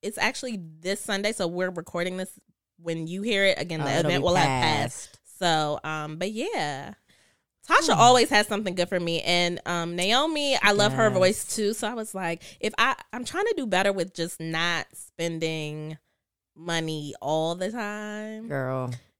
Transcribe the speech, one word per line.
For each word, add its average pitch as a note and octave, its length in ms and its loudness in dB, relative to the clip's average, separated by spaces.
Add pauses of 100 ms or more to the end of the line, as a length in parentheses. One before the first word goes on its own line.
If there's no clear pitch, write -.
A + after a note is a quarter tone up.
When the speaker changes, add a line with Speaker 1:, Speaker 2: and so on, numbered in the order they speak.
Speaker 1:
It's G#3+ 160 -8
actually A3+ 420 -2 (200)
this F#3 200 -2
Sunday. G3+ 320 -2
So F#3+ 160 -2
we're F3+ 220 -2
recording F3+ 480 -6
this F#3 100 -6 (480)
when E3 300 -4
you F#3 160 -6
hear G3+ 240 2
it. F#3+ 120 4
Again, E3 220 -4
the C#3+ 60 0
Speaker 2:
Oh, - 20 0 (120)
it'll D3+ 100 2
Speaker 1:
event F3 120 2
Speaker 2:
be D#3+ 40 2
Speaker 1:
will F3 80 4
have F3 120 4
passed. C#3 680 0
Speaker 2:
passed. - 60 -20 (200)
Speaker 1:
So, D#3 440 2
um, D#3 360 -6
but F#3 120 -4
yeah. G#3 640 -4 (760)
Tasha A4 280 4
Speaker 2:
Hmm. D#3 60 4
Speaker 1:
always A#3+ 280 10
has G#3 180 4
something G3+ 280 -2
good F3 160 0
for F#3 100 0
me. E3+ 220 -2
And, F3 420 2
um, E3+ 320 -2
Naomi, C#4 680 2
I G#3 100 4
love G#3 200 4
her A3+ 160 4
Speaker 2:
Yes. G#3 80 2
Speaker 1:
voice - 400 2
too. G#3+ 160 0
So A3+ 160 -6
I B3 60 -6
was A3 200 -8
like, E3+ 280 -4 (180)
if G#3+ 160 -4
I, B3+ 200 2 (180)
I'm B3 100 -8
trying F#4+ 220 -2
to A#4 100 0
do C#4 100 -4
better G3 280 2
with F#3 180 -4
just - 280 -6
not E3 520 -2
spending D#3+ 1040 -6 (580)
money D#3+ 680 -4
all D#3+ 320 0
the F#3 180 -4
time. G#3+ 760 -8
Speaker 2:
Girl. C3 420 -4 (300)